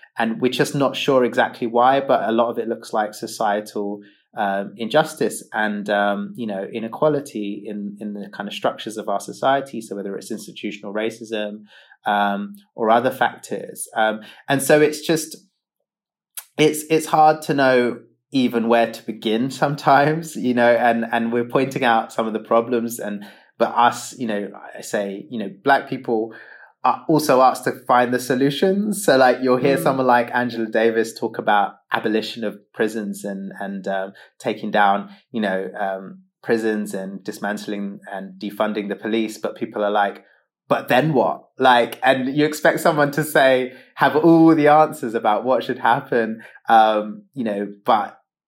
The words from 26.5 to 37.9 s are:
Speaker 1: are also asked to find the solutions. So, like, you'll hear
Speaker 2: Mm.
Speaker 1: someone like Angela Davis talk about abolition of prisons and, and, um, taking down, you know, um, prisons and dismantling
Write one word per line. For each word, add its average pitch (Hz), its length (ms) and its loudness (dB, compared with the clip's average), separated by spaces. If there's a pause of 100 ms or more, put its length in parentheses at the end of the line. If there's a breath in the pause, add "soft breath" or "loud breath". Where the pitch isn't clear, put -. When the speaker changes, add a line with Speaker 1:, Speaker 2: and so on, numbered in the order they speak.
Speaker 1:
are 120 100 0 (100)
also 147 280 2 (140)
asked - 160 -4
to 123 80 -2 (180)
find 123 220 4
the 123 60 0 (120)
solutions. 190 760 0
So, 151 80 6 (120)
like, 127 180 4
you'll 127 140 4 (100)
hear 135 100 4
Speaker 2:
Mm. 165 60 -4
Speaker 1:
someone 131 240 0 (100)
like 120 120 0 (140)
Angela 113 260 -4 (120)
Davis 113 280 2 (120)
talk 113 160 -4
about 104 320 2 (220)
abolition 110 540 -2
of 101 80 -6 (240)
prisons 107 400 -2 (140)
and, 98 280 -10
and, 98 280 -10
um, 98 200 -4 (400 loud breath)
taking 107 240 -6
down, 101 260 4 (380 loud breath)
you 110 60 -4
know, 95 180 -2 (260)
um, 98 180 -6 (440)
prisons 107 460 -2
and 95 180 -8 (180)
dismantling 104 560 -6 (300)